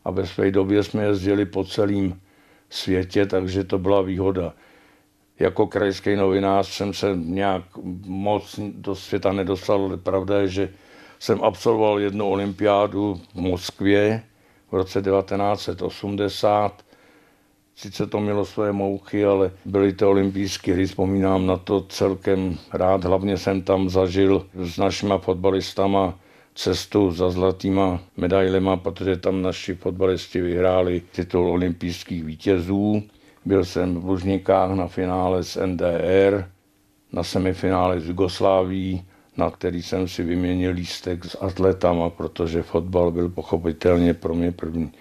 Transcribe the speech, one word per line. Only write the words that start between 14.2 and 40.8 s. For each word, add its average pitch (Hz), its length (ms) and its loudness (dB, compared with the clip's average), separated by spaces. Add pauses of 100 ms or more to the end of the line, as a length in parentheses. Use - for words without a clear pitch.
v - 40 -4
roce 95 260 -2
devatenáct 98 600 0
set 90 200 -8
osmdesát. 101 1000 -2 (920)
Sice 104 320 -8
to 104 120 -2
mělo 104 260 -2
své 104 260 -2
mouchy, 98 540 -2
ale 98 260 4 (140)
byly 98 280 2
to 98 160 4
olympijské 98 640 0
hry, 92 120 2
vzpomínám 95 600 2
na 92 120 2
to 92 320 0
celkem 95 680 0 (160)
rád. 92 300 2
Hlavně 95 340 0
jsem 98 240 -2
tam 95 280 2
zažil 95 640 4
s 90 240 -8
našima 98 400 0
fotbalistama 95 1040 0 (360)
cestu 95 560 0
za 90 180 0
zlatýma 92 720 0 (180)
medailema, 95 600 2
protože 90 400 -4
tam 95 240 -2
naši 92 340 -4
fotbalisti 92 640 -2
vyhráli 90 600 2 (100)
titul 87 400 0
olympijských 87 720 -4
vítězů. 98 800 0 (420)
Byl 95 200 4
jsem 90 360 -2
v 90 40 -10
Lužnikách 95 640 2
na 92 160 -2
finále 92 560 -2
s - 140 -8
N 92 200 -2
D 85 240 0
R, 98 480 4 (640)
na 87 100 -2
semifinále 92 760 0
s 80 80 -8
Jugoslávií, 92 1000 0 (320)
na 82 140 0
který 87 320 -4
jsem 92 240 -4
si 90 160 -6
vyměnil 90 480 0
lístek 90 540 -6